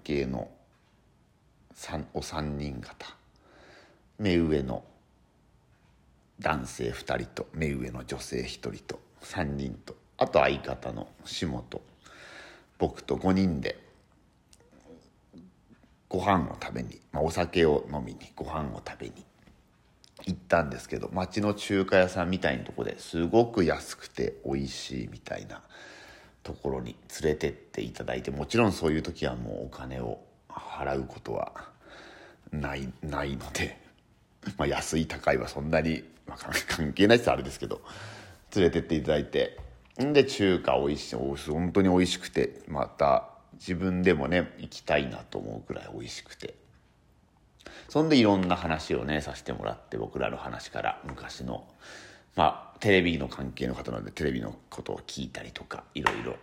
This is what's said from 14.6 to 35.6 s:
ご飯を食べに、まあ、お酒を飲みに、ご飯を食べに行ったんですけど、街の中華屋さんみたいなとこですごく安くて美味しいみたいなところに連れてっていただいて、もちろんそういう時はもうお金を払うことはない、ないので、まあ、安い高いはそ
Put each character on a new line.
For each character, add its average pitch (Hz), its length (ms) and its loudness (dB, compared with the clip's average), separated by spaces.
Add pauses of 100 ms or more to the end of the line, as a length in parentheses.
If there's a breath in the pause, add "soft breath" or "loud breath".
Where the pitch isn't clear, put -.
ご 95 100 -2
飯 90 300 4
を - 120 -10
食 - 120 -8
べ 62 80 -4
に、 - 180 -12 (120)
ま 71 80 0
あ、 - 20 2
お 80 80 2
酒 87 340 4
を 76 260 6
飲 69 140 -4
み 58 80 -8
に、 - 240 -18
ご - 80 -6
飯 76 300 -4
を - 120 -10
食 - 140 -14
べ - 80 -8
に - 160 -16 (1000)
行 92 100 -2
っ - 20 -8
た 85 240 4
ん 73 80 -4
で - 80 -8
す - 100 -14
け 62 100 -4
ど、 - 140 -6
街 92 280 -2
の 104 140 4
中 98 300 2
華 95 120 4
屋 92 120 8
さ 90 160 -2
ん 85 60 0
み 92 80 2
た 80 140 2
い 64 60 -2
な - 60 -8
と - 80 -12
こ - 120 -4
で - 140 -6
す 85 280 -2
ご 117 200 6
く 107 180 2
安 - 320 0
く - 120 -16
て - 260 -4 (100)
美 69 180 -2
味 67 60 -4
し 64 360 -8
い - 60 -8
み - 80 -14
た - 200 -8
い 50 80 -12
な - 160 -14 (800 loud breath)
と 80 100 -10
こ 71 180 -6
ろ 65 100 -2
に 58 160 -8 (260)
連 78 100 6
れ 73 40 -2
て 76 140 0
っ - 20 -2
て - 300 -8
い 57 80 -6
た - 140 -10
だ 60 100 -2
い 64 80 -4
て、 - 80 -6
も 71 160 -4
ち 110 100 -2
ろ 117 100 8
ん 95 60 4
そ 82 160 0
う 78 40 4
い 78 60 2
う 78 40 0
時 80 240 -6
は 62 100 -2
も 53 260 -6
う - 40 -8
お - 20 -10
金 65 320 -10
を 57 200 -6 (280)
払 - 500 -4
う 65 80 -2
こ - 140 -14
と 57 120 -6
は 50 200 -4 (1000 loud breath)
な 69 240 -4
い、 67 160 -6 (100)
な 73 220 -4
い 69 120 -4
の - 160 -10
で、 - 260 -4 (800)
ま 76 80 0
あ、 71 40 2
安 71 300 0
い 80 80 2
高 - 260 0
い 67 60 2
は 60 100 -4
そ - 120 -8